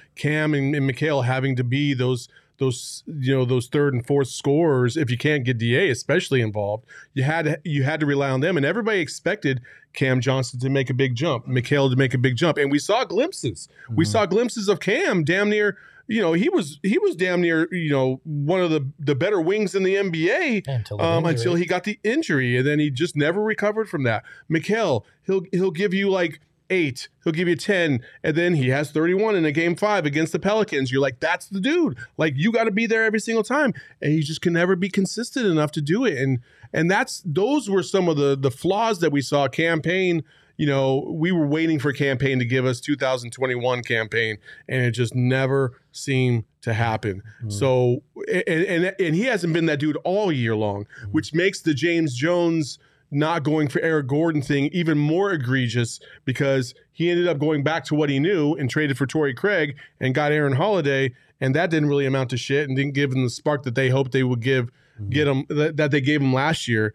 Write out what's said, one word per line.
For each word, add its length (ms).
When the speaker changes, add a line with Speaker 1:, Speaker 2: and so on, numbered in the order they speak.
Speaker 1:
Cam 380
and, 200
and 160
Mikal 340
having 320
to 80
be 300
those, 320
those, 480
you 280
know, 100
those 220
third 280
and 120
fourth 220
scorers, 680
if 140
you 80
can't 260
get 140
D 180
A 140
especially 500
involved, 440
you 80
had 240
to, 180
you 200
had 160
to 60
rely 240
on 100
them. 160
And 100
everybody 340
expected 600
Cam 280
Johnson 400
to 100
make 200
a 40
big 220
jump, 300
Mikal 440
to 60
make 180
a 40
big 180
jump. 200
And 140
we 80
saw 260
glimpses. 640
We 160
Speaker 2:
Mm-hmm. 60
Speaker 1:
saw 140
glimpses 420
of 120
Cam 440
damn 260
near, 260
you 140
know, 140
he 160
was, 320
he 160
was 180
damn 240
near, 320
you 180
know, 340
one 360
of 100
the, 160
the 160
better 260
wings 340
in 100
the 120
N 140
B 200
A, 360
Speaker 3:
Until 320
the 60
Speaker 1:
um, 200
Speaker 3:
injury. 100
Speaker 1:
until 220
he 100
got 180
the 200
injury. 520
And 100
then 120
he 120
just 260
never 260
recovered 460
from 160
that. 180
Mikal, 540
he'll, 240
he'll 200
give 240
you, 160
like, 300
eight, 380
he'll 100
give 140
you 100
ten, 460
and 140
then 180
he 160
has 200
thirty-one 460
in 80
a 80
game 240
five 300
against 260
the 60
Pelicans. 520
You're 100
like, 200
"That's 260
the 140
dude. 380
Like, 200
you 160
gotta 180
be 160
there 180
every 160
single 240
time." 300
And 120
he 100
just 180
can 140
never 200
be 140
consistent 580
enough 260
to 100
do 240
it. 120
And, 220
and 180
that's, 360
those 420
were 140
some 260
of 80
the, 180
the 160
flaws 500
that 120
we 80
saw. 260
Cam 360
Payne, 400
you 100
know, 380
we 180
were 140
waiting 320
for 140
Cam 240
Payne 220
to 80
give 180
us 160
two 160
thousand 360
twenty-one 500
Cam 260
Payne, 300
and 160
it 100
just 220
never 640
seemed 520
to 100
happen. 500
Speaker 2:
Mm. 80
Speaker 1:
So, 500
and, 380
and, 340
and 160
he 100
hasn't 280
been 140
that 140
dude 220
all 300
year 240
long, 300
Speaker 2:
Mm. 80
Speaker 1:
which 220
makes 260
the 140
James 400
Jones 640
not 340
going 240
for 120
Eric 280
Gordon 340
thing 300
even 260
more 320
egregious, 720
because 500
he 200
ended 180
up 100
going 240
back 220
to 100
what 160
he 80
knew 360
and 140
traded 300
for 80
Torrey 280
Craig 420
and 160
got 160
Aaron 220
Holiday, 600
and 140
that 160
didn't 180
really 180
amount 240
to 60
shit 300
and 100
didn't 180
give 160
them 120
the 80
spark 340
that 120
they 140
hoped 220
they 120
would 160
give, 300
Speaker 2:
Mm-hmm. 160
Speaker 1:
get 180
him, 200
that, 280
that 140
they 100
gave 200
him 120
last 360
year. 260